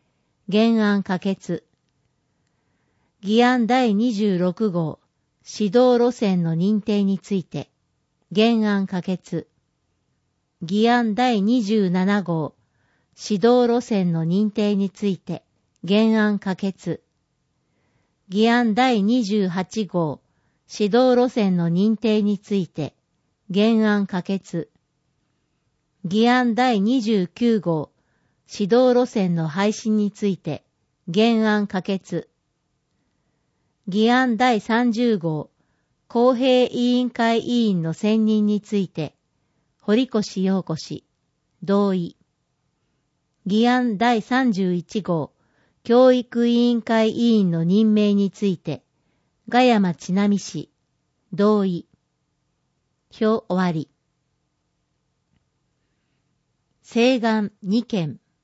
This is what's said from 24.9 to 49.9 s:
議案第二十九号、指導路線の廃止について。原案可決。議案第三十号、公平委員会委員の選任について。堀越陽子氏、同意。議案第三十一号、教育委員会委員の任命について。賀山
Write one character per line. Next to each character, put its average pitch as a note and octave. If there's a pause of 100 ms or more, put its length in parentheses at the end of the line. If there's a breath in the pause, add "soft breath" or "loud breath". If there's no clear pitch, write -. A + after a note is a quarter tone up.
議 G#3+
案 B3
第 A#3+
二 A#3+
十 G#3
九 A#3
号、 D#3+ (560)
指 -
導 B3
路 B3
線 F#3
の D#3+
廃 G3
止 -
に G#3
つ -
い F#3+
て。 - (460)
原 A3
案 G#3
可 F#3+
決。 F3+ (1600)
議 G#3+
案 B3+
第 A#3+
三 A#3
十 A3+
号、 D#3 (580)
公 A#3+
平 B3+
委 B3
員 B3
会 A#3
委 A#3
員 F3+
の D#3+
選 G#3+
任 G#3+
に G#3
つ G#3
い G3
て。 - (680)
堀 A#3+
越 G3+
陽 F#3+
子 D#3
氏、 - (600)
同 G3
意。 F3 (1300)
議 G#3+
案 B3
第 A#3
三 B3+
十 F#3
一 F3
号、 E3 (520)
教 B3+
育 A#3+
委 A#3+
員 A#3+
会 A3
委 A#3
員 F#3
の E3
任 G#3+
命 G#3
に G3+
つ -
い F#3+
て。 - (640)
賀 A#3+
山 G3+